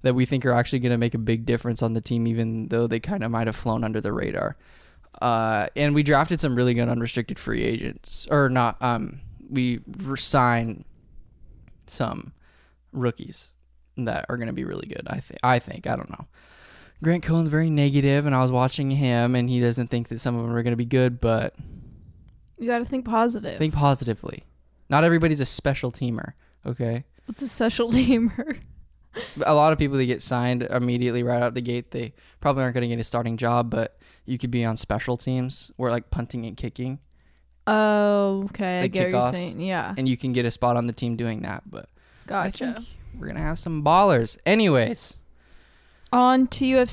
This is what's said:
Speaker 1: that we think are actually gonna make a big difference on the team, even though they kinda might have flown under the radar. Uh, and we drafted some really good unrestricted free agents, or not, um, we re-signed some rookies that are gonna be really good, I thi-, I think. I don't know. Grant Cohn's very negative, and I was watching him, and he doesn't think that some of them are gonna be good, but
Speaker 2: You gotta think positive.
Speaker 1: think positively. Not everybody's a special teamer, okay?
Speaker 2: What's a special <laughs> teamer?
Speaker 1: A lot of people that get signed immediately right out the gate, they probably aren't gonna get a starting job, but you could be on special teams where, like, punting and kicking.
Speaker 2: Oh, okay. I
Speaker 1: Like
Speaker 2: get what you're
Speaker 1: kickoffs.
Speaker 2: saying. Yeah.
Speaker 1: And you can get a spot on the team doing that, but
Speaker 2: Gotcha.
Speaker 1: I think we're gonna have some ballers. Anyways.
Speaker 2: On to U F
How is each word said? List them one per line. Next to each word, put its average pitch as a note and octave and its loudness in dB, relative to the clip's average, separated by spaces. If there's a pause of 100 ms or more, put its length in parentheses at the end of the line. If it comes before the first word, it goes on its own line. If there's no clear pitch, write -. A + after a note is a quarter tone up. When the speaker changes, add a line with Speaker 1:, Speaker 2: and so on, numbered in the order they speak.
Speaker 1:
that B2+ 4
we B2+ 4
think C3 0
are B2 4
actually A#2+ 2
gonna A#2+ 2
make A#2 0
a A#2 -2
big A2+ 0
difference A#2 0
on A2+ 0
the A2+ -2
team, A#2 -2
even A2+ -2
though A#2 2
they A#2 -2
kinda D3+ -4
might A2+ 0
have A2 -2
flown A#2 -2
under A2 -2
the G#2 -2
radar. - -4 (640)
Uh, A2 0
and D3 2
we D3 6
drafted D3 2
some C3 0
really B2 4
good A#2+ 2
unrestricted A#2 -2
free A2+ -4
agents, - -6
or C#3+ 4
not, B2 0
um, A#2+ -2 (280)
we B2 0
re-signed A#2+ 0 (1000)
some - -8 (580)
rookies - -6 (440)
that A#2 -4
are B2 -6
gonna A#2 -6
be B2+ -6
really - -8
good, - -12
I - -6
thi-, - -14
I B2 4
think. - -10
I A#2+ -2
don't A#2+ -10
know. - -14 (800)
Grant E3 2
Cohn's E3 2
very D#3 2
negative, C#3+ 4
and D3 2
I B2+ 4
was B2+ 4
watching C3 2
him, B2 2
and B2 2
he B2 2
doesn't A#2+ 2
think A#2 -2
that A#2 -8
some A#2+ -2
of A#2 -2
them A#2 -2
are A#2 0
gonna A#2+ 2
be A#2+ -2
good, B2 2
but A#2 0 (1040)
Speaker 2:
You A3+ -10
gotta A#3+ 0
think C4 -6
positive. A3+ 0
Speaker 1:
think D#3 0
positively. C3+ 0 (440)
Not D3 6
everybody's E3 4
a B2+ 2
special - -2
teamer, A#2+ -6 (320)
okay? A#2+ -4 (240)
Speaker 2:
What's A#3 -10
a C4+ -6
special A#3 0
<laughs> - -
teamer? A#3+ 2 (880)
Speaker 1:
A D3+ 4
lot D3+ 6
of D3+ 2
people C#3 2
that C3 4
get B2 -2
signed B2 0
immediately B2 0
right A#2+ 0
out A#2+ 0
the B2 -4
gate, A#2+ -6
they B2 -8 (260)
probably C3+ 0
aren't B2 0
gonna A#2+ 0
get A#2 -2
a A#2 -4
starting A#2 -2
job, A#2+ 0
but A2+ -4 (260)
you B2+ -4
could B2 -4
be B2 0
on A2+ 0
special A#2 -2
teams B2+ -4
where, A#2+ 0
like, A#2+ -2
punting A#2 -4
and A2+ -12
kicking. B2 -8 (720)
Speaker 2:
Oh, G#3 2
okay. F#3 -4
I - 0
Speaker 1:
Like F#3 0
Speaker 2:
get F#3 0
what F3+ -2
you're B2 2
Speaker 1:
kickoffs. B2 2
Speaker 2:
saying. F3+ -6
Yeah. F3+ -4
Speaker 1:
And C3 0
you B2+ 2
can B2+ -4
get A#2+ 2
a A#2 0
spot A#2+ 0
on A#2+ 0
the A#2 -4
team A#2 -4
doing A2+ -4
that, - -8
but - -14 (380)
Speaker 2:
Gotcha. G3 -4
Speaker 1:
I A#3 -6
think A3+ -14 (320)
we're - -10
gonna - -8
have D#3+ -4
some D#3 -4
ballers. D#3 4
Anyways. E3 2 (960)
Speaker 2:
On B3+ 6
to - -2
U C4 4
F B3 4